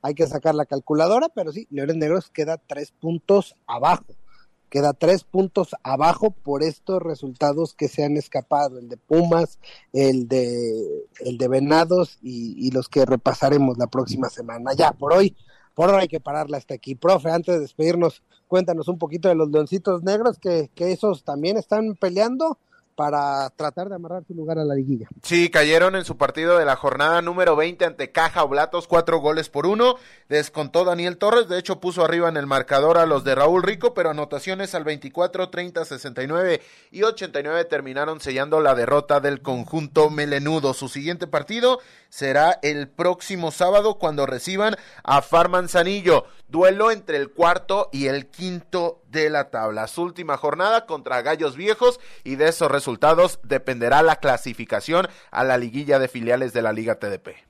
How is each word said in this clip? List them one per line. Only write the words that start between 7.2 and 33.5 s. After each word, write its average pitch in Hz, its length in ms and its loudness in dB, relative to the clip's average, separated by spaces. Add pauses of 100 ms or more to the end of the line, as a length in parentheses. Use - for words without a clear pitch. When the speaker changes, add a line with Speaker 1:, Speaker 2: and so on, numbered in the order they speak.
Speaker 1:
que 147 120 -4
se 151 160 -4
han 147 140 0
escapado, 139 600 -2
el 120 120 -18
de 123 80 -14
Pumas, 165 640 2 (340)
el 131 340 2
de, 117 760 -2 (160)
el 123 160 -6
de 127 100 -2
Venados 160 760 2
y, 120 460 -8
y 131 40 0
los 127 180 -4
que 135 160 4
repasaremos 131 720 2
la 120 100 0
próxima 127 420 -4
semana. 120 440 -10
Ya, 165 180 4
por 147 220 -2
hoy, 190 240 4 (380)
por 170 140 2
hoy 196 120 4
hay 180 60 0
que 156 120 -6
pararla 147 380 -6
hasta - 160 -12
aquí. 131 220 -10
Profe, 165 360 2
antes 170 240 0
de 160 60 0
despedirnos, 165 600 0 (260)
cuéntanos 175 420 0
un 175 80 -4
poquito 165 320 -2
de 170 60 4
los 156 140 2
Leoncitos 170 540 0
Negros, 214 360 0
que, 170 360 -2
que 175 160 -2
esos 185 320 -2
también 156 340 -4
están 214 380 -2
peleando 240 600 -2 (380)
para 143 560 -2
tratar 165 380 -8
de 196 60 -10
amarrar 170 300 -12
su 180 80 -16
lugar 160 240 -6
a 156 60 -2
la 143 100 -2
liguilla. 131 340 -2 (140)
Speaker 2:
Sí, 175 280 2
cayeron 165 480 4
en 180 80 -4
su 135 120 -8
partido 160 400 2
de 165 60 4
la 135 140 2
jornada 147 440 2
número 175 360 2
veinte 175 260 0
ante 151 280 -4
Caja 165 320 2
Oblatos, 151 440 -2
cuatro 165 320 2
goles 151 300 0
por 143 160 -4
uno. 240 300 2 (340)
Descontó 151 560 0
Daniel 175 320 -2
Torres, 220 320 2
de 180 100 -2
hecho 185 220 -6
puso 180 240 0
arriba 170 240 0
en 156 80 -4
el 139 100 -4
marcador 139 500 2
a 165 80 6
los 139 200 0
de 135 100 2
Raúl 165 280 4